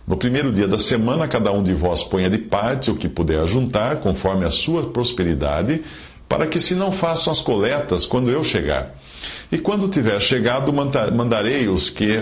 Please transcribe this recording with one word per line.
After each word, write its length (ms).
No 100
primeiro 340
dia 160
da 120
semana, 480
cada 240
um 100
de 140
vós 260
ponha 260
de 120
parte 500
o 60
que 120
puder 340
ajuntar, 560
conforme 480
a 60
sua 380
prosperidade, 920
para 200
que 120
se 140
não 180
façam 400
as 80
coletas 640
quando 280
eu 120
chegar. 520
E 60
quando 300
tiver 320
chegado, 540
manda-, 360
mandarei 580
os 220
que, 320